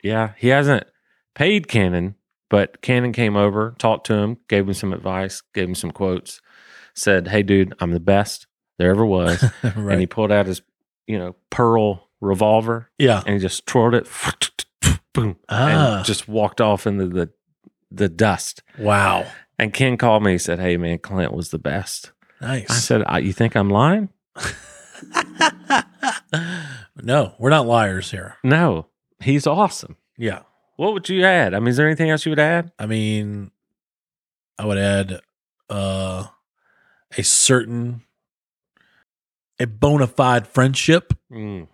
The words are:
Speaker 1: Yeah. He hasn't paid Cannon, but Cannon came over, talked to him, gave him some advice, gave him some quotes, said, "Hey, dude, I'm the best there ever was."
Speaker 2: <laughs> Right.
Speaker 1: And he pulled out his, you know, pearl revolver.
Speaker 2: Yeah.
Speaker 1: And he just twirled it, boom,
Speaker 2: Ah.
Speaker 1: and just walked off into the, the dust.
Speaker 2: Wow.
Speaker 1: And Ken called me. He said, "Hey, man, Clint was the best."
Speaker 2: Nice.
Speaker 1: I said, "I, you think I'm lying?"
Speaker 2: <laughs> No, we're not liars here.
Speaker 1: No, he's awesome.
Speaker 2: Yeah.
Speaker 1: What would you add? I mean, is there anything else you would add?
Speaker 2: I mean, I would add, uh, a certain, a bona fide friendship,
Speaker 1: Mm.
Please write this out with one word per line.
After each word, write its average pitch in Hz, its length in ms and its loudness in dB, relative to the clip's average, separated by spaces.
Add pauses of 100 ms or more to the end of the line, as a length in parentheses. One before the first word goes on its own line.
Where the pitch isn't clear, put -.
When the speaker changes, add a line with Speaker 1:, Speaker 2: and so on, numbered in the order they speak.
Speaker 1:
Yeah. 110 360 -2
He 120 120 0
hasn't 139 360 2 (500)
paid 185 320 0
Cannon, 92 480 0 (340)
but 101 320 2
Cannon 123 300 0
came 107 240 0
over, 104 440 0
talked - 280 0
to 113 80 0
him, 104 220 -2 (100)
gave 98 200 2
him 98 60 -4
some 95 200 -6
advice, 95 480 -8 (120)
gave 92 140 -4
him 90 80 -6
some 87 160 -8
quotes, - 500 -6 (520)
said, 92 340 2
"Hey, 104 160 2
dude, 95 360 4
I'm 87 120 -2
the 87 80 0
best 98 460 0 (320)
there 90 140 4
ever 107 140 2
was." 87 380 2 (120)
Speaker 2:
<laughs> - 80 -12
Right. 101 300 -2
Speaker 1:
And 90 60 2
he 92 80 2
pulled 107 240 -2
out 101 140 4
his, 92 160 -6 (460)
you 110 100 -4
know, 90 180 -8 (140)
pearl 110 580 2 (140)
revolver. 110 800 0
Speaker 2:
Yeah. 117 260 4
Speaker 1:
And 101 100 -2
he 101 40 -2
just - 260 -6
twirled 120 300 4
it, - 120 0 (1040)
boom, 110 240 -2 (120)
Speaker 2:
Ah. 131 480 2
Speaker 1:
and 92 80 -6
just - 220 -4
walked 107 340 -2
off 104 240 2
into 98 220 -2
the, 87 220 -4 (600)
the 98 180 -2
dust. 92 520 -2 (160)
Speaker 2:
Wow. 101 480 0 (320)
Speaker 1:
And 107 160 -2
Ken 127 240 2
called 110 240 4
me. 98 120 4
He 87 40 2
said, 85 220 -4
"Hey, 90 180 0
man, 85 220 -2
Clint 87 340 -4
was 82 160 -8
the - 100 -8
best." - 520 -8 (300)
Speaker 2:
Nice. 123 280 -6
Speaker 1:
I 120 60 -2
said, 117 320 0
"I, 87 120 0
you 92 140 -2
think 113 220 0
I'm 101 160 2
lying?" 170 380 2 (260)
Speaker 2:
<laughs> - 100 -10 (2500)
No, 120 360 0
we're 120 120 2
not 143 180 4
liars 104 440 0
here. 92 320 -14
Speaker 1:
No, 131 440 2 (320)
he's 135 260 0
awesome. 175 520 0 (200)
Speaker 2:
Yeah. 113 240 -6 (360)
Speaker 1:
What 196 160 -2
would 190 160 -8
you 185 140 0
add? 165 300 2
I 101 60 -2
mean, 117 100 0
is 123 80 0
there 151 100 4
anything 160 220 0
else 156 160 -2
you 156 60 -2
would 151 80 0
add? 170 400 0
Speaker 2:
I 110 60 -8
mean, 107 680 -4 (1080)
I 104 80 -8
would 101 120 0
add, 98 440 -2 (480)
uh, 95 580 -6 (880)
a 107 60 -4
certain, 120 800 0 (1600)
a 123 80 0
bona 135 400 2
fide 123 400 2
friendship, 135 640 2 (180)
Speaker 1:
Mm. 104 420 -12